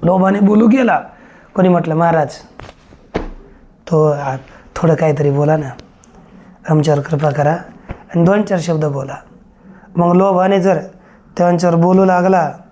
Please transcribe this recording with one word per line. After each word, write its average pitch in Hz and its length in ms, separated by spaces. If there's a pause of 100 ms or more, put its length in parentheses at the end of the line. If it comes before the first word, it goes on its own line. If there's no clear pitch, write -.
लोभाने 190 380
बोलू 208 260
गेला, 226 340 (540)
कोणी 185 140
म्हटलं, 165 260
"महाराज, 160 400 (1600)
तो, 156 200
आ, 143 260 (400)
थोडं 165 180
काहीतरी 147 360
बोला 147 260
ना, 143 120 (1000)
आमच्यावर 151 300
कृपा 147 300
करा 147 220 (380)
आणि - 340
दोन 196 180
चार 202 180
शब्द 156 240
बोला." 139 320 (800)
मग 175 180
लोभाने 190 460
जर 175 180 (600)
त्यांच्यावर 175 380
बोलू 185 280
लागला 180 480 (200)